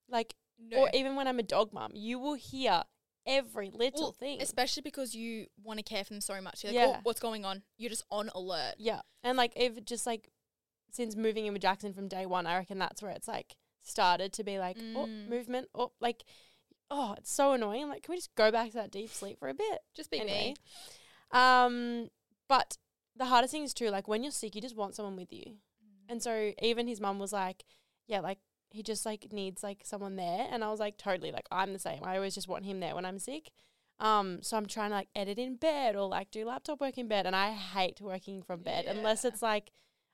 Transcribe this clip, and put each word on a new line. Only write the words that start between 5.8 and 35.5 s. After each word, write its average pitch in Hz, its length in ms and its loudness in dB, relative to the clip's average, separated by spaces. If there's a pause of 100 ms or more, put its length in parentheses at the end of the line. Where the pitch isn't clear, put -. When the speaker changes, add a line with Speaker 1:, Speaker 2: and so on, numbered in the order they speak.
Speaker 2:
care 202 220 -4
for - 80 -12
them 208 80 -8
so 196 200 -6
much. - 220 -12
You're 208 100 -4
like, 240 60 4 (100)
Speaker 1:
Yeah. 262 80 2
Speaker 2:
"Oh, - 60 -10
what's 226 160 0
going 220 260 -4
on?" 190 180 -6 (140)
You're 226 120 -8
just - 200 -6
on 208 240 -2
alert. 180 440 -4
Speaker 1:
Yeah. 214 240 -2 (200)
And, 247 160 2
like, 240 200 4
if 240 260 0
just, - 240 -6
like, 226 240 -6 (600)
since 220 260 -2
moving 220 280 2
in 208 80 0
with 202 80 -4
Jackson 196 320 2
from 196 140 -6
day 185 180 -4
one, 180 220 0
I 170 80 2
reckon 190 240 -2
that's - 220 -2
where 202 100 -6
it's, - 160 -10
like, - 300 -8 (260)
started 190 500 4
to 220 120 -6
be 196 140 -2
like, 185 200 -4
"Oh, 226 260 -4
Speaker 2:
Mm. 214 220 -8
Speaker 1:
movement, 247 480 -4
oh," 240 240 -2
like, 240 240 -2 (640)
oh, 269 280 -2
it's - 140 -10
so 277 220 6
annoying. 233 300 0
I'm 294 60 -6
like, 262 140 -10
"Can 311 100 -6
we 359 40 -2
just - 180 -10
go 220 160 8
back 226 200 2
to 220 60 -14
that 202 140 -6
deep 214 200 -8
sleep 202 280 -8
for 269 100 -4
a 269 40 -4
bit?" 415 300 -2 (100)
Speaker 2:
Just 311 160 -12
be 285 120 -2
Speaker 1:
Anyway. 208 300 0
Speaker 2:
me. 294 40 -10 (760)
Speaker 1:
Um, 240 800 6 (380)
but - 300 4 (380)
the 240 100 0
hardest 247 260 6
thing 302 120 -4
is 269 100 -4
too, 233 160 0
like, 196 180 -2
when 220 160 0
you're 285 80 -4
sick, 208 240 -6
you 208 60 -6
just 240 140 -10
want 202 200 -4
someone 196 200 -6
with 185 180 -12
you. - 100 -14 (400)
Speaker 2:
Mm. - 260 -20
Speaker 1:
And 233 140 -4
so 220 380 0
even 233 260 2
his 220 140 -4
mum 202 180 0
was 196 140 -4
like, 190 320 -2 (420)
"Yeah, 208 140 0
like, 190 180 -4 (300)
he 214 140 -12
just, 214 220 -4
like, 214 280 -6
needs, 190 300 -6
like, 202 220 -8
someone 196 300 -6
there." 185 360 -2
And 233 120 -2
I 214 60 0
was 214 100 -2
like, 208 180 -2
"Totally, 185 340 -2
like, - 200 -8
I'm 190 220 0
the 190 60 -8
same. 156 240 -6
I 185 120 -2
always 196 200 0
just 190 120 -6
want 185 180 -4
him 190 140 -4
there 156 160 -2
when 180 100 -4
I'm 190 140 -6
sick." 285 320 -10 (480)
Um, 202 440 4
so - 120 -2
I'm 208 120 0
trying 208 240 -2
to, 208 60 0
like, 190 180 -2
edit 202 240 -2
in 254 160 -4